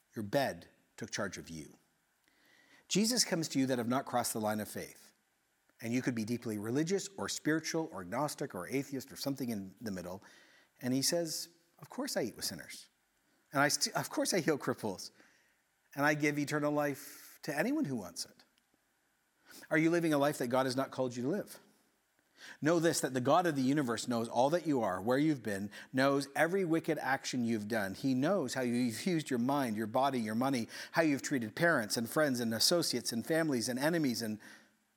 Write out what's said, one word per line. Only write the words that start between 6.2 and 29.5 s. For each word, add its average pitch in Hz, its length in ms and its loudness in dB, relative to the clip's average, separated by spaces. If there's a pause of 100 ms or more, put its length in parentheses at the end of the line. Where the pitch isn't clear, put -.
deeply 113 320 -4
religious 151 500 -2 (100)
or 98 120 -4
spiritual 160 640 -2
or 95 80 -6
agnostic 131 540 -4
or 87 120 -6
atheist 131 440 -4
or - 40 -14
something 135 340 -4
in 98 300 -6
the 113 120 -6
middle. 92 320 -8 (580)
And 127 120 0
he 135 100 0
says, 170 460 -2 (300)
"Of - 100 -18
course - 280 -6
I 170 60 0
eat 107 120 -4
with - 100 -8
sinners. - 420 -10 (680)
And 143 80 4
I 143 60 6
st-, 175 280 0
of 151 140 -2
course 269 240 0
I 196 60 2
heal 151 180 2
cripples. 110 540 -4 (840)
And 139 80 0
I 151 120 4
give 147 240 2
eternal 147 320 0
life - 720 -4
to 147 120 -6
anyone 247 300 0
who 135 100 -4
wants 90 300 -8
it." - 180 -20 (1300)
Are 156 80 4
you 160 140 4
living 165 220 2
a 147 40 4
life 143 220 2
that 127 80 0
God 131 180 4
has 127 100 0
not 131 140 0
called 127 260 -4
you 123 60 -4
to 127 80 0
live? - 300 -4 (1000)
Know 165 180 4
this, 160 220 4
that 139 120 -2
the 131 80 0
God 156 240 6
of 160 100 2
the 135 60 0
universe 131 460 2
knows 117 200 0
all 123 220 4
that 160 160 0
you 139 160 2
are, 92 180 0
where 120 200 2
you've 147 240 2
been, 101 260 -2 (240)
knows 139 420 4
every 175 300 2
wicked 160 360 0
action 127 440 0
you've 110 220 0
done. 104 260 0
He 135 220 0
knows 147 400 0
how 131 60 0
you've 120 440 0
used 165 240 0
your 123 100 0
mind, 127 380 2